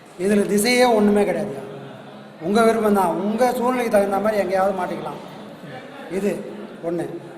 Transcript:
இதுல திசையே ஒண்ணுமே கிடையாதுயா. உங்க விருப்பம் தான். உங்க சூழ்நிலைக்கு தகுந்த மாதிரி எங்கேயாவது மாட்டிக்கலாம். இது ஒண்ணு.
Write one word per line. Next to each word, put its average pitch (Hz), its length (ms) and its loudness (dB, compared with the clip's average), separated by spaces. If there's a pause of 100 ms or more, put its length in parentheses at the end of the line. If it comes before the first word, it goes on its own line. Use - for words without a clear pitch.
(200)
இதுல 202 260 4
திசையே 240 480 4
ஒண்ணுமே 208 280 6
கிடையாதுயா. - 420 -2 (800)
உங்க 208 220 2
விருப்பம் 220 300 4
தான். 190 140 4
உங்க 208 440 0
சூழ்நிலைக்கு 247 400 0
தகுந்த 202 260 2
மாதிரி 208 240 0
எங்கேயாவது 190 400 0
மாட்டிக்கலாம். 151 380 -6 (920)
இது 196 420 -4 (300)
ஒண்ணு. 165 220 -4 (320)